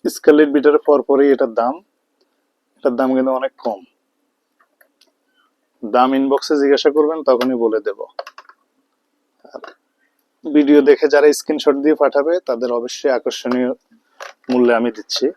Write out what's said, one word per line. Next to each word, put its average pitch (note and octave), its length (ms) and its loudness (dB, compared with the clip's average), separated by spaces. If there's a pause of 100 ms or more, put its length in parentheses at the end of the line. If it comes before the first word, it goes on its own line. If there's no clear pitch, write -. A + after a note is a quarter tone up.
(140)
স্কারলেট D3+ 400 4
বিটারের D3 340 2
পরপরই C#3 460 2
এটার B2 260 -2
দাম, B2 140 -2 (1000)
এটার B2+ 220 -4
দাম C3 180 -2
কিন্তু C3 220 -2
অনেক C3 140 -6 (120)
কম। G#2 160 -6 (2000)
দাম B2 360 0
ইনবক্সে C#3 440 -2
জিজ্ঞাসা C#3 340 2
করবেন, D#3 220 0 (100)
তখনই B2+ 360 0
বলে A2 220 0
দেব। G2+ 120 -8 (1500)
আর - 100 -18 (920)
ভিডিও D3 220 6 (100)
দেখে D3 260 4
যারা D3 120 4 (120)
স্ক্রিনশট D3 460 -2
দিয়ে D3+ 180 2
পাঠাবে C#3+ 300 0 (160)
তাদের A#2+ 300 -4
অবশ্যই B2 400 -4
আকর্ষণীয় B2 520 -4 (800)
মূল্যে B2 300 2
আমি A#2+ 160 -2
দিচ্ছি। - 300 -8 (100)